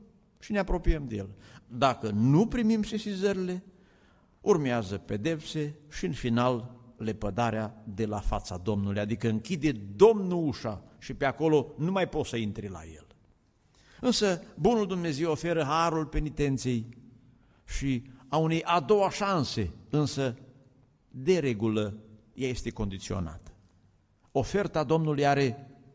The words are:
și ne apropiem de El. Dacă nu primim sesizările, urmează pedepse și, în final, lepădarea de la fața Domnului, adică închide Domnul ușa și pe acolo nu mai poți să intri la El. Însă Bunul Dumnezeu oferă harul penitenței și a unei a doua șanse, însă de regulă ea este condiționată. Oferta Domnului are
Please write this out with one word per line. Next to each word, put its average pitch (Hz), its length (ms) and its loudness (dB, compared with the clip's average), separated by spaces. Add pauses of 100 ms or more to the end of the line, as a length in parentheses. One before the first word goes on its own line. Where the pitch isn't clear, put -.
(400)
și - 120 -10
ne 208 80 0
apropiem 175 480 0
de 110 80 -6
El. 98 140 -6 (380)
Dacă 123 420 0
nu 135 380 6
primim 226 360 2
sesizările, 190 800 -2 (800)
urmează 120 560 2
pedepse 147 800 -4 (140)
și, - 160 -8
în 170 80 -2
final, 120 640 0 (220)
lepădarea 107 880 -4
de 107 180 -4
la 104 140 -4
fața - 380 -4
Domnului, 101 420 -2
adică 104 300 -2
închide 139 420 -2
Domnul 175 760 4
ușa 110 360 -6 (140)
și - 160 -12
pe 127 120 -2
acolo 147 520 2
nu 160 140 -2
mai 190 180 0
poți 151 200 -4
să - 60 -6
intri 104 340 -4
la 82 160 -12
El. 76 220 -20 (960)
Însă 202 400 2 (140)
Bunul 208 320 4
Dumnezeu 170 440 -2
oferă 160 320 0
harul 160 420 2
penitenței 135 920 -2 (680)
și 135 440 -2 (180)
a 147 100 0
unei 160 260 2
a 170 160 2
doua 190 300 4
șanse, 147 600 0 (180)
însă 139 480 0 (720)
de 160 300 0
regulă 107 580 0 (360)
ea 131 140 -4
este 123 220 -6
condiționată. 95 840 -6 (800)
Oferta 170 520 0
Domnului 151 420 2
are 139 520 2 (180)